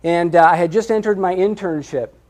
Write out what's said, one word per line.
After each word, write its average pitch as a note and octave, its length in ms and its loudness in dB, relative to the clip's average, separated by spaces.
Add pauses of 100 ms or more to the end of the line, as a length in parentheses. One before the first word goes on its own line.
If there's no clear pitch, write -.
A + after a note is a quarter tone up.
and, E3+ 320 -2
uh, E3+ 100 8
I E3 120 4
had E3+ 160 -2
just A3 180 -2
entered G#3+ 280 0
my F#3 160 -2
internship. E3 720 -4 (200)